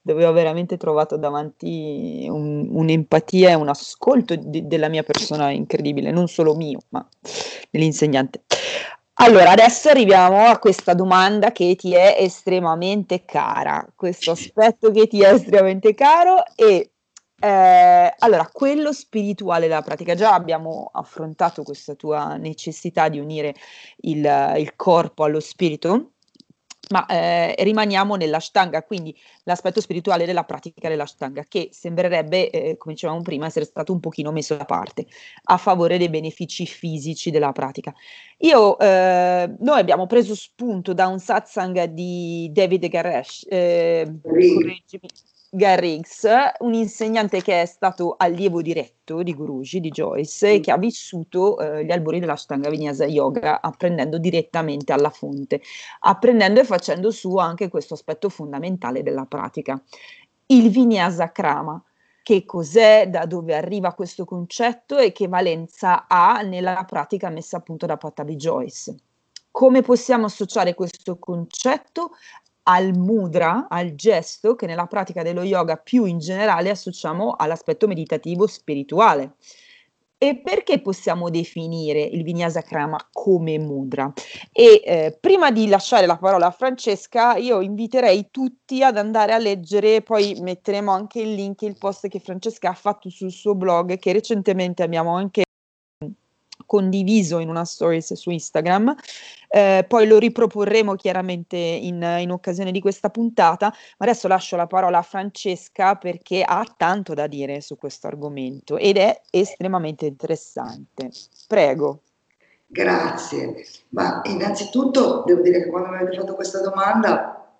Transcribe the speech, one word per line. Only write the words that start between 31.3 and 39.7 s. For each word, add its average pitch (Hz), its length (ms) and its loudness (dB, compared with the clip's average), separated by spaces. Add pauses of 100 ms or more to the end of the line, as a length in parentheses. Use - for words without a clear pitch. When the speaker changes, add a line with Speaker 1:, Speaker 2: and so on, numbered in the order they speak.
Speaker 1:
che 170 240 -6
sembrerebbe, 170 800 -2
eh, 160 280 -4
come 160 160 -14
dicevamo 165 280 -8
prima, 160 240 -8
essere 156 200 -6
stato 156 260 -10
un 180 80 -2
pochino 156 320 -8
messo 156 240 -6
da 143 100 -12
parte - 400 -6 (400)
a 185 120 2
favore 180 400 0
dei 175 120 0
benefici 160 560 -8
fisici 160 640 -8
della 147 200 0
pratica. 139 420 -10 (460)
Io, 240 380 6
eh, 180 840 2
noi 262 200 2